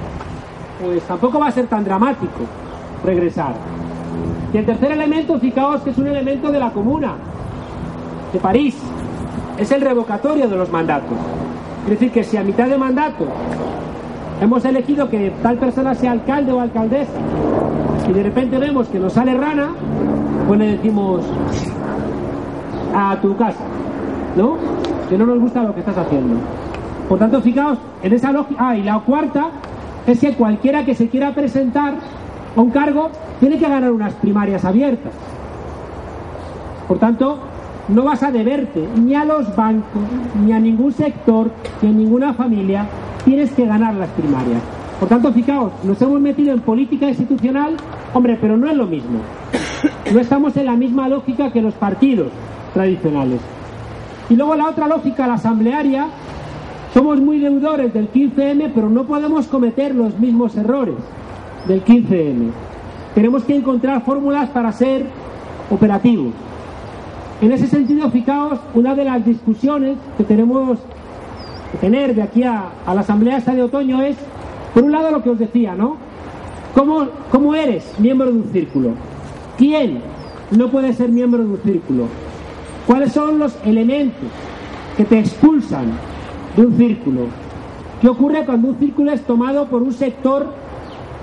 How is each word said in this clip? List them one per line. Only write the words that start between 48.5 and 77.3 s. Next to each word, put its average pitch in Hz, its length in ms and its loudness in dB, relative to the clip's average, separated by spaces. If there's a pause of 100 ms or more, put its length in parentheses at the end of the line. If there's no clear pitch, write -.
no 269 100 2
es 311 80 2
lo 233 100 2
mismo. 123 340 -4 (920)
No 233 80 8
estamos 277 360 2
en 277 100 2
la 240 100 2
misma 262 320 2
lógica 269 420 0
que 233 120 2
los 214 120 0
partidos 202 540 2 (460)
tradicionales. 147 640 2 (920)
Y 233 60 8
luego 294 180 2
la 302 140 2
otra 311 200 0
lógica, 277 380 0
la 240 80 0
asamblearia, 262 720 0 (840)
somos 277 280 4
muy 294 180 4
deudores 285 560 2
del 214 140 0
quince 277 420 2
eme, 285 240 0
pero 214 160 2
no 247 140 4
podemos 302 420 0
cometer 269 480 0
los 220 240 0
mismos 233 380 2
errores 208 400 0 (720)
del 190 160 2
quince 190 480 4
eme. 120 180 0 (640)
Tenemos 233 300 4
que 285 120 0
encontrar 254 460 0
fórmulas 277 480 0
para 233 220 0
ser 269 340 0 (640)
operativos. 202 640 4 (1080)
En 220 120 6
ese 269 160 2
sentido, 294 420 4
fijaos, 269 480 2 (160)
una 247 200 4
de 277 100 0
las 254 200 0
discusiones 262 720 0 (200)
que 208 80 2
tenemos 240 540 4 (960)
que - 60 -6
tener 247 360 2
de 214 80 2
aquí 226 200 2
a, 226 220 0 (220)
a 180 80 0
la 196 80 2
asamblea 220 340 4
esta 247 180 0
de 254 80 2
otoño 262 400 2
es, 285 140 0 (580)
por 233 80 8
un 294 100 4
lado, 320 180 2
lo 294 120 2
que 240 80 2
os 226 80 2
decía, 220 360 0
¿no? 240 220 -2 (800)
¿Cómo, 285 320 4 (240)